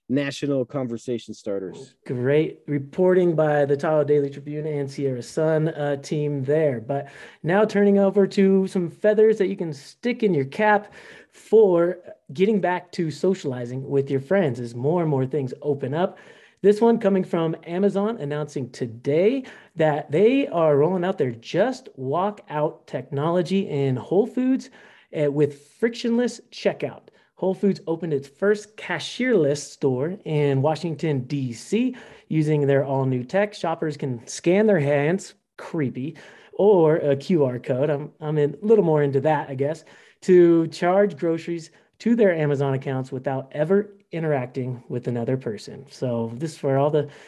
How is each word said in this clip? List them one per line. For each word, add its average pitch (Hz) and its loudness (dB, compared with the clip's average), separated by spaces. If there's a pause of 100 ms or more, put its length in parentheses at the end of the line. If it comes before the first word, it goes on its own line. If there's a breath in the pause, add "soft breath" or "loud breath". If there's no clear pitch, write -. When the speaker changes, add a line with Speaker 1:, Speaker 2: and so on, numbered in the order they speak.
Speaker 1:
national 139 -2
conversation 117 -8
starters. 101 -8 (100)
Speaker 2:
Great 143 0
reporting 175 2
by 151 2
the 143 2
Tahoe 151 2
Daily 143 2
Tribune 147 -10
and 143 -4
Sierra 135 -4
Sun, 160 0
uh, 147 -4
team 147 -4
there. 143 0
But 139 -6 (340 loud breath)
now 196 2
turning 202 4
over 196 4
to 190 4
some 180 -2
feathers 214 4
that 190 0
you 190 -4
can 165 -6
stick 247 -6
in 208 2
your 143 0
cap 208 2 (380 loud breath)
for 180 4 (340)
getting 190 2
back 180 -2
to 165 -2
socializing 135 -4
with 139 0
your 135 0
friends 139 0
as 120 -10
more 147 -2
and 156 -2
more 131 0
things 135 -4
open 135 -4
up. 175 -2 (460 loud breath)
This 208 4
one 233 4
coming 196 2
from 165 -2 (100)
Amazon, 196 -2
announcing 147 -6
today 151 -2 (320 loud breath)
that 156 0
they 226 4
are 160 2
rolling 175 2
out 185 -2
their 131 0
Just 185 -2
Walk 170 -4
Out 151 -4
technology 165 -2
in 139 0
Whole 165 0
Foods, 254 -2 (460 loud breath)
uh, 147 2
with 143 0 (160)
frictionless 233 -2 (100)
checkout. - -6 (260 soft breath)
Whole 185 -2
Foods 190 0
opened 165 -4
its 135 -4
first 208 -2
cashierless 170 0
store 143 -4
in 143 0
Washington, 151 -2
D 131 -6
C, 247 -2 (340 loud breath)
using 151 0
their 139 2
all-new 131 -2
tech. 202 -2
Shoppers 165 -6
can 127 -8
scan 196 2
their 196 4
hands, 147 0 (240)
creepy, 143 -6 (380 loud breath)
or 170 6
a 147 2
Q 147 2
R 123 -2
code. 139 -2
I'm, 151 -4 (100)
I'm 151 -2
in, 147 0
a 202 -6
little 214 6
more 156 4
into 139 2
that, 147 0
I 143 -8
guess, 139 -4 (380 loud breath)
to 170 6
charge 180 0
groceries 165 -4 (280 soft breath)
to 233 2
their 202 4
Amazon 143 0
accounts 135 -4
without 131 -6
ever 190 0 (200)
interacting 131 -4
with 120 -6
another 123 -2
person. - -10
So 117 -6
this 156 -8
is - -20
for 135 0
all 143 2
the, 147 0 (200 loud breath)